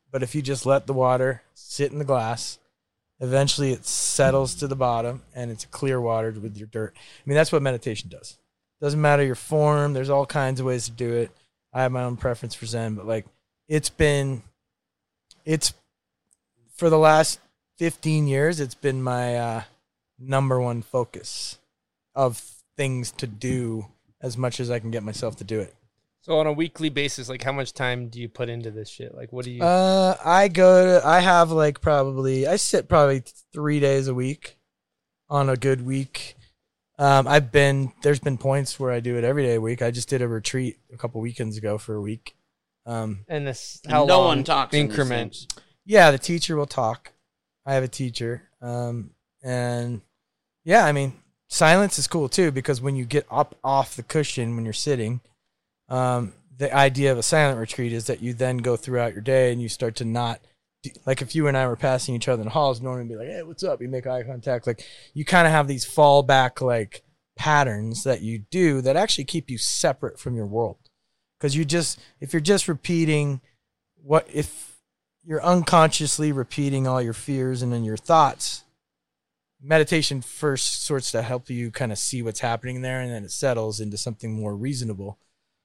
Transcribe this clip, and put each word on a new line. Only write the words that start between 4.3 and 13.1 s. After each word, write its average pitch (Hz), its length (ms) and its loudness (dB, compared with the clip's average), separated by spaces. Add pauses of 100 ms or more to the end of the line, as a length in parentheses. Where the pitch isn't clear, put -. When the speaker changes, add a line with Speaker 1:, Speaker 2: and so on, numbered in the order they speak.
Speaker 1:
to 147 100 -4
the 135 80 -4
bottom 120 480 -2 (140)
and 120 160 -8
it's 107 140 -14
clear 135 340 -4
water 113 320 -2
with 104 240 -12
your 104 100 -16
dirt. 110 300 -8
I - 280 -20
mean, 139 120 0
that's 156 160 4
what 151 100 2
meditation 120 460 -4
does. - 280 -20 (440)
Doesn't 147 200 0
matter 147 220 6
your 131 140 0
form. 147 560 2
There's 135 180 -2
all 139 160 2
kinds 135 320 -2
of 131 80 -4
ways 123 200 -2
to 117 40 -12
do 117 220 -6
it. 117 180 -2 (420)
I 131 100 -2
have 127 100 0
my 127 100 -4
own 120 140 -4
preference 120 400 -6
for 117 100 -14
Zen, 113 300 -6
but, 101 100 -12
like, 110 200 -4 (420)